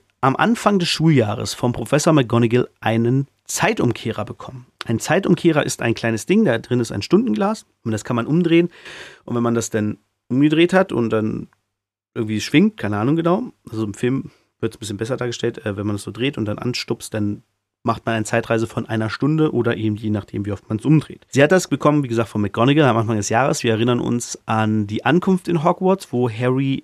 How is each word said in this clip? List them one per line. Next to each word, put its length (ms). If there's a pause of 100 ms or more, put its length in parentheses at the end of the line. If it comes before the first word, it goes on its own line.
(200)
am 160
Anfang 420
des 100
Schuljahres 640
vom 200
Professor 420
McGonagall 540 (120)
einen 460 (180)
Zeitumkehrer 800
bekommen. 420 (200)
Ein 120
Zeitumkehrer 640
ist 180
ein 120
kleines 320
Ding, 180
da 140
drin 220
ist 120
ein 100
Stundenglas 640 (180)
und 80
das 120
kann 120
man 100
umdrehen. 440 (540)
Und 100
wenn 80
man 120
das 160
dann 280 (300)
umgedreht 440
hat 200
und 180
dann 380 (640)
irgendwie 260
schwingt, 360
keine 220
Ahnung 180
genau, 360 (180)
also 140
im 100
Film 360 (300)
wird's 160
ein 40
bisschen 160
besser 200
dargestellt, 500
äh, 100
wenn 100
man 100
das 80
so 60
dreht 280
und 80
dann 120
anstupst, 540
dann 300 (400)
macht 240
man 80
eine 100
Zeitreise 420
von 200
einer 240
Stunde 420
oder 240
eben 200
je 120
nachdem, 380
wie 60
oft 180
man's 160
umdreht. 420
Sie 140
hat 100
das 160
bekommen, 340
wie 60
gesagt, 220
von 100
McGonagall 480
am 80
Anfang 220
des 100
Jahres. 340
Wir 100
erinnern 280
uns 460
an 400
die 180
Ankunft 440
in 140
Hogwarts, 480
wo 200
Harry 540